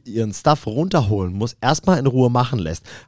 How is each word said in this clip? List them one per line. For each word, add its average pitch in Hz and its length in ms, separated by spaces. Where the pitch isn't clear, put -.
ihren 110 280
Stuff - 320
runterholen 107 680
muss, 104 260
erstmal 170 400
in 135 80
Ruhe 127 220
machen 123 280
lässt. 80 280